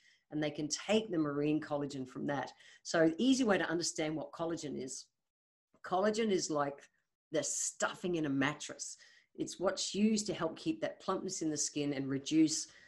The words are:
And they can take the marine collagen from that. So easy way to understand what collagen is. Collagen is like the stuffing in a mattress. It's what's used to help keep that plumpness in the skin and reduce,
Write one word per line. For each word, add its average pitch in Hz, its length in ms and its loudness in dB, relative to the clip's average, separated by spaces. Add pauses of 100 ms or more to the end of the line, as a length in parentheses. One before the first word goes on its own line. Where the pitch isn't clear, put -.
(320)
And 151 120 -2
they 151 80 0
can 151 160 -6
take 214 420 0
the 175 80 -2
marine 151 440 2
collagen 139 460 -4
from 147 200 -8
that. 135 240 -2 (320)
So 160 340 4
easy 254 280 4
way 196 120 6
to 175 120 0
understand 160 460 -2
what - 180 -6
collagen 156 500 -4
is. - 220 -10 (800)
Collagen 214 460 2
is 170 180 2
like 143 320 0 (500)
the 151 120 2
stuffing - 720 -2
in 156 100 2
a 143 40 0
mattress. 139 680 -2 (380)
It's - 240 -6
what's - 360 -2
used 214 320 2
to 175 60 -2
help 165 240 -4
keep 160 240 -2
that - 180 -4
plumpness - 420 -4
in 160 80 0
the 151 80 -2
skin 143 360 -2
and 135 160 -4
reduce, 151 580 2 (200)